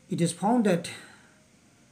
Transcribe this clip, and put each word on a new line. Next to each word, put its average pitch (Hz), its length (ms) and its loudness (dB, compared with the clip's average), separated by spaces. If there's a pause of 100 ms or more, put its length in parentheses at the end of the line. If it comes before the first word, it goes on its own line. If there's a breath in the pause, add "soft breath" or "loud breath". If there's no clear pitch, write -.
it 175 120 -2
is 170 120 0
found 226 340 2
that 175 220 0 (1040 loud breath)